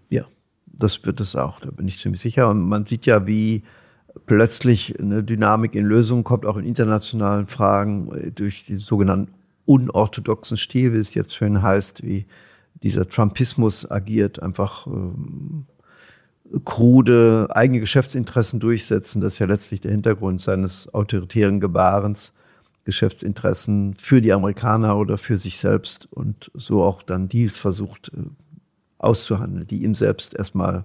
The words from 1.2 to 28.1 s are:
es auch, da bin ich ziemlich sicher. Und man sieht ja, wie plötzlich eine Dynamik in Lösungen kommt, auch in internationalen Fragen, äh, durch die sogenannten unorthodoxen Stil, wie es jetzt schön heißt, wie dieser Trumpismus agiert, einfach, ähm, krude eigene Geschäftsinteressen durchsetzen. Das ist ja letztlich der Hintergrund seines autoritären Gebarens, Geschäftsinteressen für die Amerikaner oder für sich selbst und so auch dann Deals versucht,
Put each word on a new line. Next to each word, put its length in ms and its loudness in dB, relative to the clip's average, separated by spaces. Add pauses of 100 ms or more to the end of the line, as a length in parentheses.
es 140 -6
auch, 240 -6
da 120 -14
bin 160 -8
ich 120 -8
ziemlich 220 -6
sicher. 280 2
Und 200 0
man 160 0
sieht 200 -6
ja, 220 4
wie 360 0 (640)
plötzlich 720 2
eine 240 -2
Dynamik 500 0
in 120 0
Lösungen 380 2
kommt, 220 0
auch 120 -2
in 80 -6
internationalen 840 -2
Fragen, 640 0
äh, 180 -10
durch 340 -6
die 100 -8
sogenannten 580 0 (320)
unorthodoxen 920 2
Stil, 360 0
wie 40 0
es 180 -4
jetzt 180 -4
schön 300 0
heißt, 400 0
wie 220 -6 (580)
dieser 240 0
Trumpismus 840 0
agiert, 540 -2
einfach, 420 -6
ähm, 800 -10 (1000)
krude 840 6
eigene 300 2
Geschäftsinteressen 800 0
durchsetzen. 640 -2
Das 120 -2
ist 60 -14
ja 80 2
letztlich 340 -2
der 100 -4
Hintergrund 500 0
seines 520 -4
autoritären 680 0
Gebarens, 720 0 (520)
Geschäftsinteressen 1120 -2
für 240 4
die 120 4
Amerikaner 640 0
oder 200 0
für 200 -4
sich 200 -6
selbst 540 -2
und 420 -8
so 300 0
auch 180 0
dann 280 -4
Deals 280 0
versucht, 560 -6